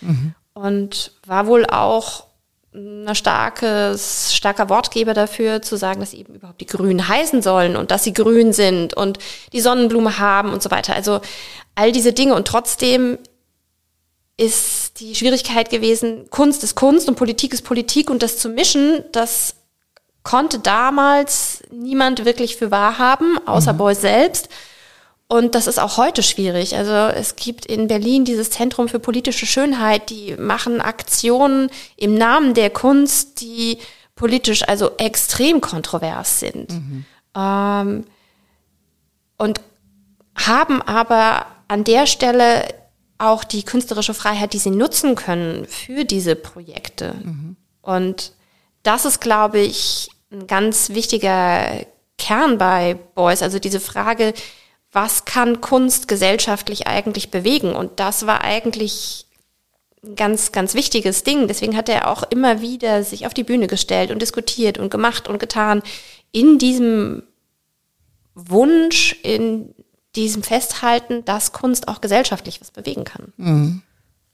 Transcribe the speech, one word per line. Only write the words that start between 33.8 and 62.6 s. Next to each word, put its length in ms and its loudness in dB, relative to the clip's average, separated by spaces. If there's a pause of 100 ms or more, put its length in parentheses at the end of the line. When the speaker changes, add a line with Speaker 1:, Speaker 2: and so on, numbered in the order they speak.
Speaker 2:
politisch 520 0
also 300 2
extrem 640 0
kontrovers 800 -4
sind. 320 -8
Speaker 1:
Mhm. 320 -10 (320)
Speaker 2:
Ähm, 680 -2 (1300)
und 220 -2 (760)
haben 460 2
aber 640 2 (220)
an 160 -2
der 220 4
Stelle 580 4 (540)
auch 260 2
die 180 -6
künstlerische 520 -2
Freiheit, 380 -2
die 60 -4
sie 120 0
nutzen 440 2
können 520 -4
für 380 -8
diese 320 0
Projekte. 840 -14
Speaker 1:
Mhm. 340 -12 (240)
Speaker 2:
Und 520 -4 (500)
das 240 0
ist, 140 -2
glaube 400 2
ich, 500 -2 (200)
ein 160 -16
ganz 440 0
wichtiger 920 -2 (340)
Kern 400 0
bei 400 0 (160)
Beuys. 280 2
Also 160 -2
diese 220 -4
Frage, 540 -2 (580)
was 320 -2
kann 360 0
Kunst 460 2
gesellschaftlich 800 0
eigentlich 440 -4
bewegen? 440 0
Und 240 -8
das 280 -4
war 160 2
eigentlich 840 -4 (800)
ein 120 -20
ganz, 360 0
ganz 220 -2
wichtiges 500 0
Ding. 240 2
Deswegen 280 -4
hat 120 -4
er 200 0
auch 160 -4
immer 360 2